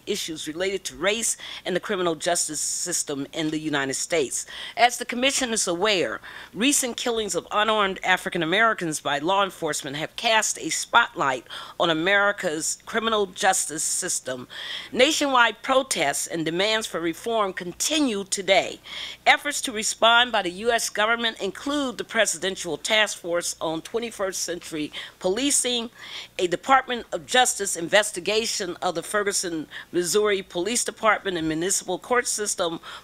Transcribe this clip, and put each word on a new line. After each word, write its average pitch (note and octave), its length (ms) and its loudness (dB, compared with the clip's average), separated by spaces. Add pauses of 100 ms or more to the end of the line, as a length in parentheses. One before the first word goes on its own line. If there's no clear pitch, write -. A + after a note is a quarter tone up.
issues E3+ 420 -6
related F#3 360 -4
to B2+ 120 -12
race G#3 400 0 (300)
and F#3+ 100 -2
the F3 40 2
criminal F3+ 340 0
justice D#3 460 -2
system D3 760 -4
in D#3 160 -2
the D#3 80 -2
United C#3+ 380 -2
States. C#3+ 500 -2 (320)
As A#3+ 220 4
the A#3+ 60 -6
Commission B3+ 480 0
is G#3 140 0
aware, E3+ 540 0 (320)
recent B3 440 2
killings A3+ 360 -2
of E3+ 180 -2
unarmed G#3 520 2
African F3+ 400 0
Americans F#3 560 2
by C#3+ 180 -2
law F#3+ 260 2
enforcement D3+ 520 -4
have D3+ 200 -6
cast A3 440 2
a C#3 100 -4
spotlight D3+ 800 0 (320)
on F3 100 4
America's F#3 960 2
criminal A3 400 0
justice F#3 580 0
system. B2+ 640 -4 (440)
Nationwide B3+ 720 4
protests A3+ 640 0
and E3 180 -2
demands G#3 400 0
for F3+ 140 -4
reform F#3+ 540 -2
continue G#3 680 0
today. F#3 560 2 (460)
Efforts C#4+ 360 4
to C4+ 100 -4
respond A3+ 600 4
by G#3 120 2
the F3 80 -2
U G#3 200 -2
S A3+ 200 0
government A3+ 500 0
include B3+ 560 -2
the G3 60 -6
Presidential F#3 720 -2
Task G#3+ 400 2
Force E3+ 420 -2
on D#3+ 220 -2
twenty-first G#3+ 640 -4
Century E3 480 -6 (280)
Policing, A#3+ 720 0 (480)
a F#3 100 2
Department A#3+ 640 2
of E3 120 -6
Justice B3 520 2
investigation F#3+ 1040 2
of F3+ 120 0
the E3 80 -4
Ferguson, F#3 640 -2 (260)
Missouri G3 480 2
Police F#3 420 -2
Department G3 540 0
and D#3+ 100 -2
municipal F3 500 -2
court B3 300 0
system, F#3 520 -2 (240)